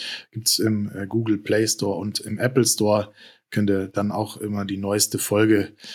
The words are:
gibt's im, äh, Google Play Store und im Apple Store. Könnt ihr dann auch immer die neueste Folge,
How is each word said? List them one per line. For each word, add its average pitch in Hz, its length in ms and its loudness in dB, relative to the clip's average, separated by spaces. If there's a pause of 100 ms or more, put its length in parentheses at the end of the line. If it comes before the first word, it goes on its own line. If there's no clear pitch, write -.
(320)
gibt's - 260 -2
im, 107 360 0
äh, 98 120 -6
Google 110 320 0
Play 107 300 0
Store 98 300 -2
und 104 220 -4
im 107 200 -8
Apple 127 260 2
Store. 104 480 2 (380)
Könnt 101 200 2
ihr 95 160 0
dann 101 240 -2
auch 104 260 -4
immer 104 280 -4
die 98 120 -4
neueste 101 400 0
Folge, 107 560 4 (220)